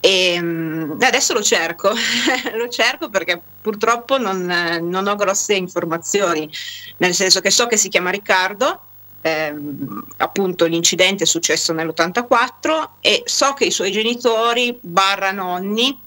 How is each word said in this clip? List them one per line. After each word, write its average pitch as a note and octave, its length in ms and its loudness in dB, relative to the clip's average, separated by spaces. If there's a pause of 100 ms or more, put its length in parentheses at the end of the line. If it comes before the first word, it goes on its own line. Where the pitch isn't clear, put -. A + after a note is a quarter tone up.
E, F#3 360 4
mm, D#3+ 600 -4
adesso C4 300 2
lo A3 120 0
cerco, F3 500 2
<laughs> A#3 640 -2
lo A#3+ 100 -2
cerco B3 400 0
perché F3+ 320 -2 (200)
purtroppo A#3 580 0
non, F#3+ 280 -2 (360)
non F#3 240 -2
ho G3+ 80 2
grosse G3+ 400 0
informazioni, E3+ 960 -2 (460)
nel F3+ 180 2
senso F#3+ 260 4
che G3 120 0
so A#3+ 160 2
che A3 80 2
si G3+ 120 2
chiama F3+ 220 0
Riccardo, G3+ 720 0 (400)
ehm, D3+ 840 -4 (120)
appunto F#3 500 0
l'incidente F3 560 0
è D#3+ 40 2
successo - 460 0
nell'ottantaquattro A#3+ 1300 0
e - 260 2
so C#4 260 2
che C4+ 140 0
i F3+ 40 0
suoi G3 220 -2
genitori A#3 880 0
barra F#3+ 500 2
nonni G3 680 -2 (100)